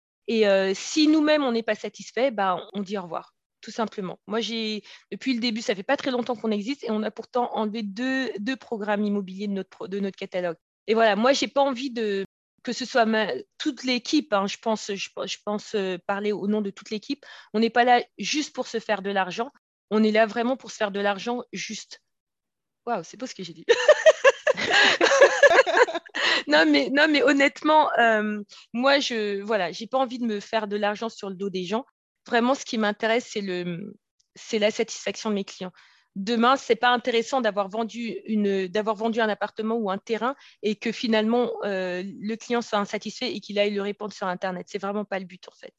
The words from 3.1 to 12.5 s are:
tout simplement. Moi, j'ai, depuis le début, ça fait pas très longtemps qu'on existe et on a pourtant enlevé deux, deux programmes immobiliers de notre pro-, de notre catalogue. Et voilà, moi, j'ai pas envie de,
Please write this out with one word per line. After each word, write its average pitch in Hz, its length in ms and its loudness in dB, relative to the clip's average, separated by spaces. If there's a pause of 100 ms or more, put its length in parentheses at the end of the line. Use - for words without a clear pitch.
tout - 120 -16
simplement. 208 540 -6
Moi, 214 140 -4
j'ai, 214 420 -6 (280)
depuis 254 240 -2
le 233 60 -4
début, 226 200 -2
ça 226 140 -2
fait 190 80 -8
pas 277 160 0
très - 120 -4
longtemps 247 260 -2
qu'on 226 140 -4
existe 214 340 -4
et 226 60 -4
on 214 120 -2
a 214 80 -4
pourtant - 440 -4
enlevé 220 280 -2
deux, 247 560 -2
deux 226 180 -4
programmes 208 480 -2
immobiliers 202 440 -4
de 202 40 -4
notre 190 160 -6
pro-, - 200 -14
de 196 120 -4
notre 196 160 -4
catalogue. 180 400 -6 (300)
Et 208 80 2
voilà, 220 200 6
moi, 233 200 4
j'ai - 140 -2
pas 277 120 0
envie 269 300 0
de, 214 340 -2 (380)